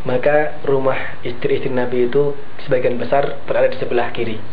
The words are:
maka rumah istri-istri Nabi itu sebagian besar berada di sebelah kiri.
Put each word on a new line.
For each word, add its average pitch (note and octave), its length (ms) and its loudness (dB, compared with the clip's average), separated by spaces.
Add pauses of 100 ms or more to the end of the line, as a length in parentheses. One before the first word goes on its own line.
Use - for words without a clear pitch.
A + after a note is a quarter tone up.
maka D3 640 2
rumah C3+ 560 0
istri-istri C3+ 480 -2
Nabi B2 400 0
itu C#3+ 240 2 (320)
sebagian B2 320 2
besar C#3 480 0
berada C3 240 2
di - 80 -4
sebelah A#2+ 320 0
kiri. A2+ 240 -2 (180)